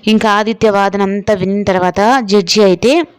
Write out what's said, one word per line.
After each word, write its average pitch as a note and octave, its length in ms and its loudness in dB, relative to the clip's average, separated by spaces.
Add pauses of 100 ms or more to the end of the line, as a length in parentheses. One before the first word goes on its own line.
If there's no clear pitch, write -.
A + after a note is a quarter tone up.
ఇంకా G#3+ 220 2
ఆదిత్య G#3+ 400 0
వాదన G3 320 0
అంతా G3 320 -2
విన్న G3 300 -4
తర్వాత G3 640 0
జడ్జి G3+ 380 0
అయితే A3 400 2 (160)